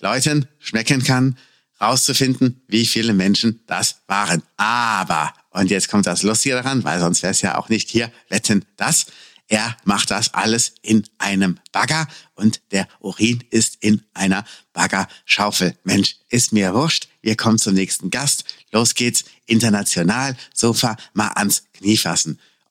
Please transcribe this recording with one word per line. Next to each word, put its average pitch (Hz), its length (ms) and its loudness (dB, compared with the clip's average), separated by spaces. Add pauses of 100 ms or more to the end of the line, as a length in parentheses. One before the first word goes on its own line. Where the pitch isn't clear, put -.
Leuten 139 460 0 (120)
schmecken 120 440 -2
kann, 131 340 2 (440)
rauszufinden, 127 880 0
wie 113 180 2
viele 113 280 0
Menschen 98 540 2
das - 400 -4
waren. 98 360 0 (140)
Aber, 104 760 0 (160)
und 95 200 -2
jetzt 95 200 -2
kommt 101 160 2
das 90 180 -2
Lustige 110 320 0
daran, 127 280 -2
weil 78 160 -2
sonst 87 240 0
wär's 95 180 0
ja - 160 -2
auch - 120 -6
nicht 113 200 -2
hier, 113 220 -2 (180)
Wetten, 185 360 0 (120)
dass. 123 300 -2 (420)
Er 113 340 -2
macht 101 260 0
das 101 240 -2
alles 110 480 0
in 110 220 2 (140)
einem 95 420 0 (140)
Bagger 151 340 0 (260)
und 107 280 0 (100)
der 98 160 -2 (140)
Urin 117 480 -2
ist - 320 0
in 107 200 2 (120)
einer 95 320 -2 (260)
Baggerschaufel. - 1120 -2
Mensch, 98 320 2 (140)
ist 120 240 0
mir 98 200 2
wurscht. 151 360 0 (120)
Wir 107 140 -2
kommen 113 240 2
zum 101 140 0
nächsten 95 360 -2
Gast. 135 360 -4 (260)
Los 113 240 0
geht's, 120 300 0 (200)
international. 123 920 0 (160)
Sofa, 113 420 0 (180)
mal 107 220 0
ans 101 380 0
Knie 104 240 -2
fassen. 80 420 -4 (320)